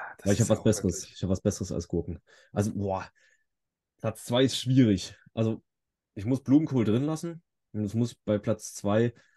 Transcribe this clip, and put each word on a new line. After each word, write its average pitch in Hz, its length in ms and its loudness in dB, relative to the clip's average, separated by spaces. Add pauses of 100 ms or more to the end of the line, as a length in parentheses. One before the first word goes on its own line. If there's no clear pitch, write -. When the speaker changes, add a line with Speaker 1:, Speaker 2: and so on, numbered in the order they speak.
(180)
Speaker 1:
das - 80 -12
Speaker 2:
Weil 101 80 4
ich 104 60 2
hab 117 40 2
Speaker 1:
ist 98 60 2
Speaker 2:
was 107 80 2
Speaker 1:
auch - 60 -4
Speaker 2:
Besseres. 104 360 0
Speaker 1:
wirklich - 160 -18
Speaker 2:
Ich - 60 -18
hab 90 80 -2
was 95 100 0
Besseres 98 320 -2
als - 160 -6
Gurken. 85 320 -6 (320)
Also, 104 220 -2
boah, 95 340 -4 (960)
Platz - 240 -8
zwei 123 180 2
ist 131 140 0
schwierig. 123 580 4 (160)
Also, 113 300 -2 (520)
ich 98 120 -10
muss 131 160 -2
Blumenkohl 131 420 4
drin 110 200 2
lassen 160 380 -6 (300)
und 107 120 -4
es 101 100 -6
muss 117 200 -2
bei - 220 -2
Platz - 380 -4
zwei, 110 400 0 (220)